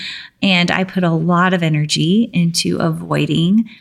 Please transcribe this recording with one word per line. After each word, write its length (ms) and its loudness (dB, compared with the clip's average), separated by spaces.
And 300 2
I 140 0
put 180 -2
a 80 2
lot 420 2
of 100 0
energy 680 0
into 460 0
avoiding 920 0